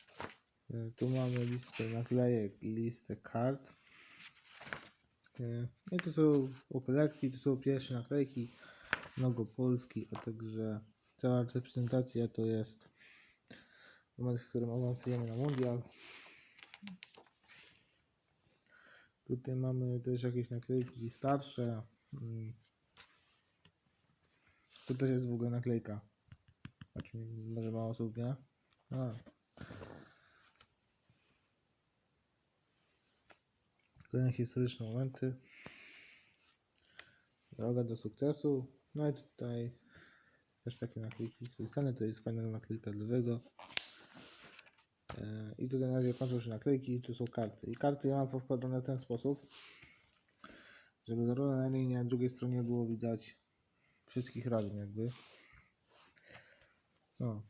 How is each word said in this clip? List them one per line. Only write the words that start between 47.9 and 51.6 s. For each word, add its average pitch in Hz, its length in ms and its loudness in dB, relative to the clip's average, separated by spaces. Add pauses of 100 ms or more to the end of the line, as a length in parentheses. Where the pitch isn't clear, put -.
ja 135 80 6
mam 135 120 4
powkładane 127 520 0
w 127 60 -4
ten 131 120 0
sposób, 127 480 -2 (1600)
żeby 117 220 2
zarówno 135 300 4
na 131 80 2